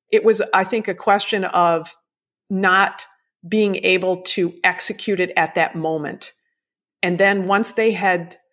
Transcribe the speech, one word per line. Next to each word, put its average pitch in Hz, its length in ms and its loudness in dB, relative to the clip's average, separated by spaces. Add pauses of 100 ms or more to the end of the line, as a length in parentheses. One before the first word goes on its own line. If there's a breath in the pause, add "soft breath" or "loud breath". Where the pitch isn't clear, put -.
(100)
It 214 140 2
was, 214 180 4 (120)
I 190 100 4
think, 220 240 -4
a 180 60 -2
question 202 500 0
of 170 500 0 (560)
not 190 560 0 (400)
being 202 300 2
able 185 460 0
to 170 320 -2 (100)
execute 185 560 -2
it 180 160 -2
at 160 180 0
that 165 220 0
moment. 160 560 -6 (720)
And 180 160 -2
then 196 280 2
once 202 260 0
they 220 200 0
had 180 440 -2 (160)